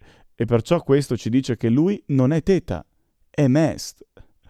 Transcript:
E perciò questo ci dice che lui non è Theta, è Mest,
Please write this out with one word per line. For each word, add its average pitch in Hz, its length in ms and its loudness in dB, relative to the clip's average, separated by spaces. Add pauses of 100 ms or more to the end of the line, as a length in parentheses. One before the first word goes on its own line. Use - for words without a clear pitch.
(360)
E 117 100 -2
perciò 120 360 0
questo 139 340 0
ci 110 140 -6
dice 127 280 -2
che 113 120 -2
lui 165 380 0
non 131 240 2
è 160 100 0
Theta, 131 440 -2 (440)
è 143 180 0
Mest, 135 580 -2 (440)